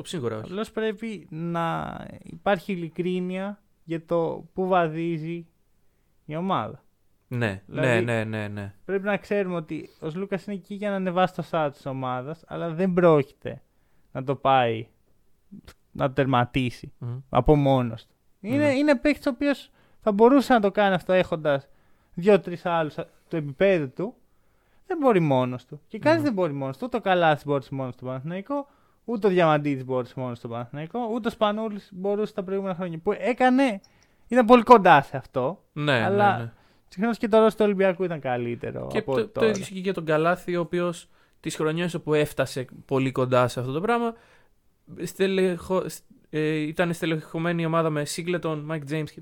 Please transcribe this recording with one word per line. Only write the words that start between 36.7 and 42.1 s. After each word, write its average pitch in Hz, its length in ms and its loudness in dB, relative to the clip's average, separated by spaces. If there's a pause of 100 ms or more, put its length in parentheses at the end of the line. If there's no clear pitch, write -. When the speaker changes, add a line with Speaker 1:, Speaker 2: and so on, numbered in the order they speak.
Speaker 2:
συγχρόνως 220 300 -4
και 233 100 -4
το 220 100 6
ρόστερ 220 200 4
του 220 60 4
Ολυμπιακού 190 400 2
ήταν 165 160 -6
καλύτερο 123 640 -6
Speaker 1:
Και 131 120 -4
Speaker 2:
από 170 160 -4
Speaker 1:
το, - 60 0
Speaker 2:
ό,τι 214 60 -2
Speaker 1:
το - 60 -16
Speaker 2:
τώρα. 226 160 0
Speaker 1:
ίδιο 202 120 -2
ισχύει 190 140 -12
και 190 60 -8
για 185 140 -4
τον 170 100 -8
Καλάθη, 165 520 0
ο 175 40 -2
οποίος 175 480 -4 (320)
τις 160 160 -8
χρονιές 165 380 -2
όπου 151 200 -2